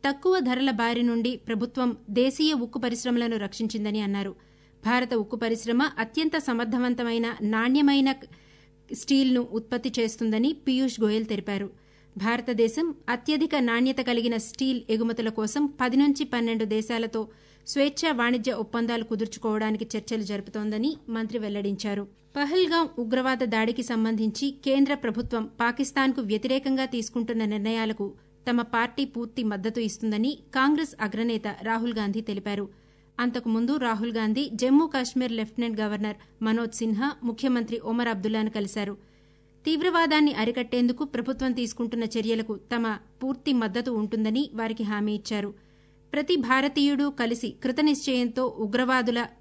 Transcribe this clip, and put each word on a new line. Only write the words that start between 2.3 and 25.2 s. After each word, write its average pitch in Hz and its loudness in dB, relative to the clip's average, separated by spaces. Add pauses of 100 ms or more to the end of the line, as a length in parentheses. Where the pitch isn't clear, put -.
ఉక్కు 240 -2
పరిశ్రమలను 240 0
రక్షించిందని 208 -2
అన్నారు. 202 -2 (500)
భారత 247 2
ఉక్కు 220 0
పరిశ్రమ 226 0 (160)
అత్యంత 311 0
సమర్థవంతమైన, 240 0
నాణ్యమైన 269 4 (800)
స్టీల్ను 254 2
ఉత్పత్తి 226 -4
చేస్తుందని 226 0
పీయూష్ 254 0
గోయల్ 214 2
తెలిపారు. 202 -4 (480)
భారతదేశం 233 0 (140)
అత్యధిక 302 0
నాణ్యత 247 2
కలిగిన 233 0
స్టీల్ 254 -2 (100)
ఎగుమతుల 226 0
కోసం 220 0 (100)
పది 254 0
నుంచి 285 4
పన్నెండు 226 0
దేశాలతో 220 -2 (460)
స్వేచ్ఛా 285 2
వాణిజ్య 240 2
ఒప్పందాలు 233 -2
కుదుర్చుకోవడానికి 220 -2
చర్చలు 220 -4
జరుపుతోందని 214 -4 (120)
మంత్రి 226 -4
వెల్లడించారు. 202 -4 (320)
పహల్గాం 330 2 (100)
ఉగ్రవాద 254 0
దాడికి 226 0
సంబంధించి 220 0 (140)
కేంద్ర 277 4
ప్రభుత్వం 233 -2 (120)